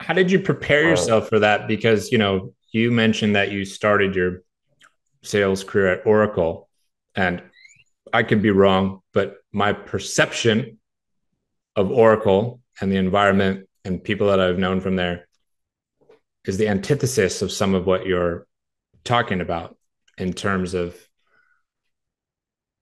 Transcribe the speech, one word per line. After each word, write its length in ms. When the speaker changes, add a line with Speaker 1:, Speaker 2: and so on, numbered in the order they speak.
Speaker 1:
how 140
did 160
you 100
prepare 460
Speaker 2:
Or 40
Speaker 1:
yourself 380
for 120
that? 280
Because, 420
you 80
know, 360
you 200
mentioned 460
that 140
you 160
started 480
your 280
sales 420
career 240
at 180
Oracle, 640
and 280
I 120
could 180
be 100
wrong, 520
but 240
my 220
perception 1040
of 140
Oracle 720
and 100
the 60
environment 720
and 200
people 240
that 100
I've 200
known 220
from 160
there 300
is 120
the 100
antithesis 760
of 80
some 240
of 120
what 200
you're 400
talking 360
about 360
in 140
terms 420
of 220